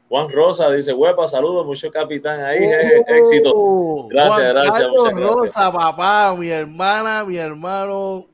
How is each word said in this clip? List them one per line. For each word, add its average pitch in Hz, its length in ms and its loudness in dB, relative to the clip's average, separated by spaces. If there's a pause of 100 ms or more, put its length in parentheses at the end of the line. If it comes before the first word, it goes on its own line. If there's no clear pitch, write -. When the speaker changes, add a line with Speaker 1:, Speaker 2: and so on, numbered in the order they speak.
Speaker 1:
Juan 143 220 -2
Rosa 160 420 2
dice, 139 220 -2
"Huepa, 165 340 0
saludos, 156 380 -2
mucho 143 260 -10
capitán 151 480 -6
ahí, 143 200 -2
jeje, 196 460 4
Speaker 2:
Oh, - 80 0
Speaker 1:
éxito." 392 960 2
Gracias, 143 300 2
Speaker 2:
Juan 127 160 2
Speaker 1:
gracias, 143 300 2
Speaker 2:
Carlos 254 180 2
Speaker 1:
muchas 196 180 0
gracias. 208 180 0
Speaker 2:
Rosa, 202 360 -2
papá, 180 680 0
mi 170 100 -6
hermana, 196 760 -4
mi 180 120 -8
hermano. 190 960 -8